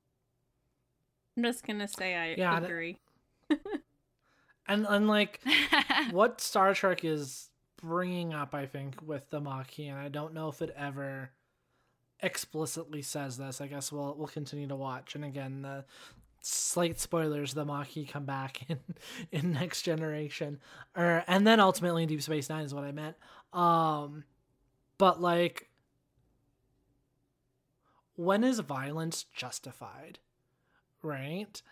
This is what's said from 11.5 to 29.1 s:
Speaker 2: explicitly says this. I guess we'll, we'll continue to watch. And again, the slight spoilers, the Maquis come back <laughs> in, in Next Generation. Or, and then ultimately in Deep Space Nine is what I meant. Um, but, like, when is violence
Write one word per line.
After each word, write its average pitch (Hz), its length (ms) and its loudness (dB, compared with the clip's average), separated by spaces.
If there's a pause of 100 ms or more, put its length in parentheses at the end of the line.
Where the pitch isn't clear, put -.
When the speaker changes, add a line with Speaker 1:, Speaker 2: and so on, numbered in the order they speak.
Speaker 2:
explicitly 156 800 -6
says 135 360 -8
this. 135 220 -10
I 143 80 -8
guess 139 240 -8
we'll, 143 240 -6
we'll 151 120 -6
continue 143 420 -8
to 139 60 -4
watch. 135 400 -8
And 147 100 -8
again, 135 380 -8
the 139 200 -10 (580)
slight - 580 0
spoilers, 147 540 0
the 147 120 -2
Maquis 143 440 -6
come 143 160 -8
back 135 400 -6
<laughs> - 40 -20
in, 147 100 -2 (520)
in 170 200 0
Next 160 300 -2
Generation. 151 760 -4 (360)
Or, 170 320 4
and 190 180 6
then 226 140 10
ultimately 175 440 6
in 156 60 0
Deep 151 120 -2
Space 151 280 -2
Nine 156 140 -4
is 139 100 -6
what 143 120 -6
I 143 80 -8
meant. 151 240 -8 (340)
Um, 156 720 2 (760)
but, 180 220 8
like, 175 500 4 (2500)
when 196 300 4
is 254 140 4
violence 147 680 -4 (100)